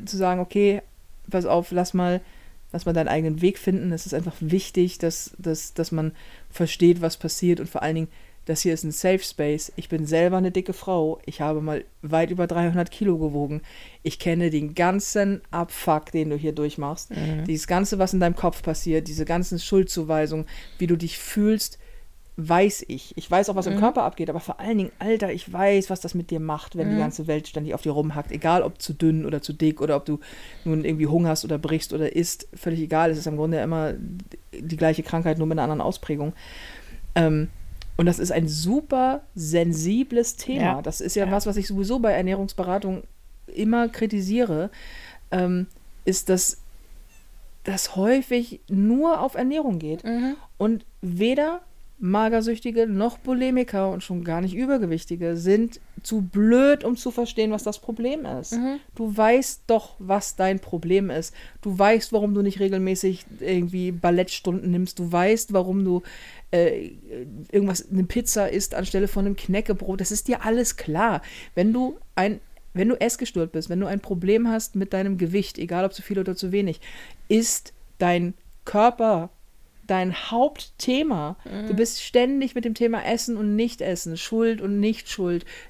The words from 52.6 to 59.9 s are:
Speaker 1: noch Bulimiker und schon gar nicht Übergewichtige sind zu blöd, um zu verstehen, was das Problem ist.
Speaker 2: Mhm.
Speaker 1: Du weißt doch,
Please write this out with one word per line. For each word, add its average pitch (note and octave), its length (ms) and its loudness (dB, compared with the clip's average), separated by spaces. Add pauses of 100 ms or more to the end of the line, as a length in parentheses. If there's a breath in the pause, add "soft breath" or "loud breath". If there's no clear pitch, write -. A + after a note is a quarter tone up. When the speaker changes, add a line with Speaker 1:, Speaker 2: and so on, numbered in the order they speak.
Speaker 1:
noch G#3+ 300 0
Bulimiker B3 760 0
und F#3 140 -4
schon F3 180 -4
gar E3+ 200 -2
nicht F#3 120 -2
Übergewichtige F3 840 0
sind G3+ 440 2 (220)
zu A3 180 -2
blöd, A#3 640 6
um A#3+ 140 0
zu B3+ 120 -6
verstehen, A3+ 420 0
was G#3+ 100 -2
das G#3+ 160 -4
Problem A#3+ 480 -4
ist. C3 260 -8
Speaker 2:
Mhm. C4 280 -2 (140)
Speaker 1:
Du A3 220 -4
weißt A#3 500 4
doch, - 320 2